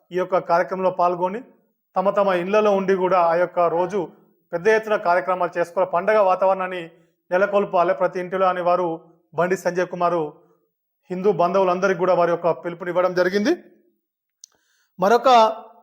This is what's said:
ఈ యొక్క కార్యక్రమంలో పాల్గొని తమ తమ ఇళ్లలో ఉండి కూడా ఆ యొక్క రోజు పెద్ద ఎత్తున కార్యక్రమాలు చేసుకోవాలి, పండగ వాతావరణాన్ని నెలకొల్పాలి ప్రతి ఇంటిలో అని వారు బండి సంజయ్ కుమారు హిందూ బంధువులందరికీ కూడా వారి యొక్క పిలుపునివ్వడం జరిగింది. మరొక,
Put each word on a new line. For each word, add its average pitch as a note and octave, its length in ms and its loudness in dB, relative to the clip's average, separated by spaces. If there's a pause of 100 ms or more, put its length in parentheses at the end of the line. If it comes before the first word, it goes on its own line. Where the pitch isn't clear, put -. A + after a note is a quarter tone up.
(120)
ఈ E3+ 60 -6
యొక్క F3+ 200 -2
కార్యక్రమంలో F3+ 520 0
పాల్గొని F3+ 540 -2 (520)
తమ F#3+ 140 0
తమ G3+ 180 0
ఇళ్లలో G3 440 2
ఉండి G3 240 0
కూడా F#3 240 0
ఆ E3+ 160 2
యొక్క F3 240 -2
రోజు F3 480 -2 (460)
పెద్ద E3+ 140 -4
ఎత్తున A3 280 0
కార్యక్రమాలు F3+ 640 -2
చేసుకోవాలి, F3 320 -2
పండగ G3 260 0
వాతావరణాన్ని F#3 720 0 (420)
నెలకొల్పాలి F#3+ 600 2
ప్రతి F#3+ 260 -2
ఇంటిలో F#3 260 -2
అని F3+ 160 0
వారు F3 400 0 (320)
బండి F3+ 240 0
సంజయ్ F3+ 300 -4
కుమారు F3 460 -2 (760)
హిందూ F#3 220 0
బంధువులందరికీ F#3 680 0
కూడా F3+ 140 2
వారి F3 180 2
యొక్క E3+ 200 0
పిలుపునివ్వడం F3 640 -4
జరిగింది. G3 420 0 (1400)
మరొక, A#3 300 2 (540)